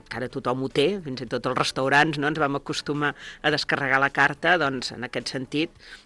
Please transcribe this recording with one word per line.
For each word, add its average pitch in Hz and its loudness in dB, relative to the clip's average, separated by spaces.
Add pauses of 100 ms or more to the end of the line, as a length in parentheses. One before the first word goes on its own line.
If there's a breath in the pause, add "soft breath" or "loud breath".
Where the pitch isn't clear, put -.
que 117 -8
ara 123 -6
tothom 131 -2
ho 135 -4
té, 175 0
fins 131 -8
i - -8
tot 127 -4
els 127 -2
restaurants, 143 2
no? 147 2
Ens 156 -2
vam 143 2
acostumar 147 -4 (260 loud breath)
a 151 2
descarregar 139 2
la 135 2
carta, 143 4
doncs, 131 -2
en 120 -8
aquest - -6
sentit, 147 -4 (320 loud breath)